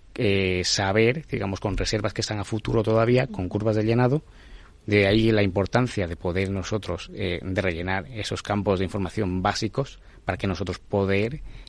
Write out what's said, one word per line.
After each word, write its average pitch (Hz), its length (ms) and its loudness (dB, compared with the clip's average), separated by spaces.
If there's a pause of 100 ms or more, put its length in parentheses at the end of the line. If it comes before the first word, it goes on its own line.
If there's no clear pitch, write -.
(160)
eh, 95 500 2
saber, 113 680 2
digamos, 98 300 -4
con 98 160 -2
reservas 104 360 -2
que - 80 -6
están 104 180 -4
a 98 40 -4
futuro 113 400 0
todavía, 113 440 4
con 90 200 -6
curvas 107 300 0
de 107 80 0
llenado, 123 380 2 (640)
de 104 220 6
ahí 110 240 6
la 104 120 4
importancia 101 640 0
de 82 80 -6
poder 92 340 -2
nosotros, 98 640 -4
eh, 92 280 -4
de 95 200 -2
rellenar 92 460 -2
esos 107 340 -8
campos 101 380 0
de 95 60 0
información 92 560 -2
básicos 104 580 -2 (260)
para 92 120 -2
que 98 100 -2
nosotros 90 320 -4
poder, 101 640 0 (280)